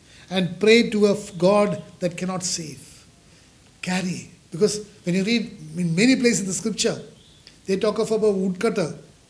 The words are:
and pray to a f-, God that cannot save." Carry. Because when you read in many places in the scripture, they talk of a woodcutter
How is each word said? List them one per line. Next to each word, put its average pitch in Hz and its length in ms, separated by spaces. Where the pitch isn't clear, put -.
and 180 300
pray 226 300
to 208 160
a 202 60
f-, - 240
God 190 460
that 175 180
cannot 185 280
save." 147 340
Carry. 180 480
Because 208 300
when 175 120
you 190 100
read 233 260
in 175 180
many 247 220
places 233 240
in 196 60
the 185 80
scripture, 208 480
they 196 100
talk 214 220
of 214 120
a 220 80
woodcutter 196 760